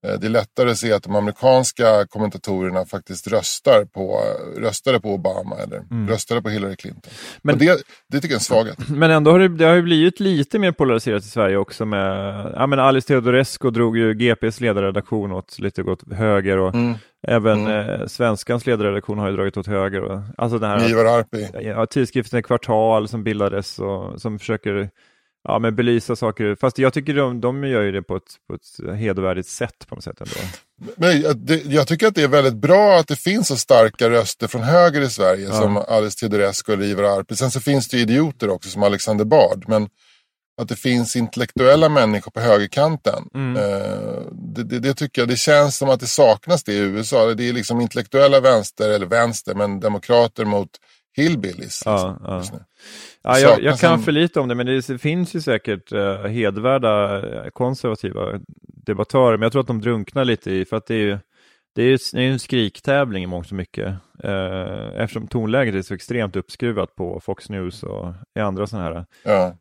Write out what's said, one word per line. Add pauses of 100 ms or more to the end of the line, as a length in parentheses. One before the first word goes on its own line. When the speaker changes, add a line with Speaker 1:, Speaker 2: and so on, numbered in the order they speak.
Speaker 1:
Eh,
det
är
lättare
att
se
att
de
amerikanska
kommentatorerna
faktiskt
röstar
på, (360)
röstade
på
Obama
eller (140)
Speaker 2:
Mm.
Speaker 1:
röstade
på
Hillary
Clinton. (280)
Speaker 2:
Men
Speaker 1:
Och
det, (300)
det
tycker
jag
är
en
svaghet.
Speaker 2:
<clears throat>
Men
ändå
har
det, (100)
det
har
ju
blivit
lite
mer
polariserat
i
Sverige
också
med, (480)
ja,
men
Alice
Teodorescu
drog
ju
G
P:s
ledarredaktion
åt
lite
åt
höger
och
Speaker 1:
Mm. (340)
Speaker 2:
även,
Speaker 1:
Mm. (120)
Speaker 2:
eh,
Svenskans
ledarredaktion
har
ju
dragit
åt
höger
och, (160)
alltså
den
här
Speaker 1:
Ivar (140)
Arpi.
Speaker 2:
Ja,
tidskriften
Kvartal
som
bildades
och
som
försöker, (580)
ja,
men
belysa
saker.
Fast
jag
tycker
de,
de
gör
ju
det
på
ett, (240)
på
ett
hedervärdigt
sätt
på
något
sätt
ändå. (640)
Speaker 1:
Men
jag,
det,
jag
tycker
att
det
är
väldigt
bra
att
det
finns
så
starka
röster
från
höger
i
Sverige
Speaker 2:
Ja.
Speaker 1:
som
Alice
Teodorescu
och
Ivar (160)
Arpi.
Sen
så
finns
det
ju
idioter
också
som
Alexander
Bard,
men (720)
att
det
finns
intellektuella
människor
på
högerkanten,
Speaker 2:
Mm.
Speaker 1:
eh, (100)
det,
det,
det
tycker
jag,
det
känns
som
att
det
saknas
det
i
U
S
A.
Det
är
liksom
intellektuella
vänster,
eller
vänster,
men
demokrater
mot (480)
hillbillies,
Speaker 2:
Ja,
Speaker 1:
liksom,
Speaker 2:
ja.
Speaker 1:
just
nu. (640)
Speaker 2:
Ja,
Speaker 1:
Det
Speaker 2:
jag,
jag
Speaker 1:
saknas
Speaker 2:
kan
Speaker 1:
en
Speaker 2:
för
lite
om
det,
men
det,
det
finns
ju
säkert,
eh,
hedervärda, (280)
eh,
konservativa (640)
debattörer,
men
jag
tror
att
de
drunknar
lite
i,
för
att
det
är
ju, (580)
det
är
ju, (160)
det
är
ju
en
skriktävling
i
mångt
och
mycket, (360)
eh,
eftersom
tonläget
är
så
extremt
uppskruvat
på
Fox
News
och (240)
i
andra
såna
här, (180)
Speaker 1:
Ja. (160)